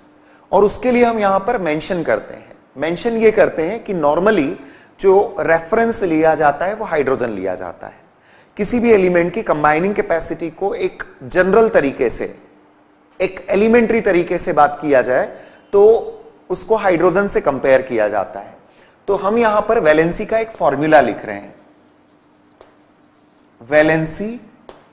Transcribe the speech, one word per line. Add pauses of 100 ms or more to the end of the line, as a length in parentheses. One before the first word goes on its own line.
(520)
और
उसके
लिए
हम
यहां
पर
mention
करते
हैं। (220)
Mention
ये
करते
हैं
कि
normally (440)
जो
reference
लिया
जाता
है
वो
hydrogen
लिया
जाता
है। (580)
किसी
भी
element
की
combining
capacity
को
एक (200)
general
तरीके
से, (800)
एक
elementary
तरीके
से
बात
किया
जाए (480)
तो (400)
उसको
hydrogen
से
compare
किया
जाता
है। (540)
तो
हम
यहां
पर
valency
का
एक
फॉर्मूला
लिख
रहे
हैं, (2250)
valency (560)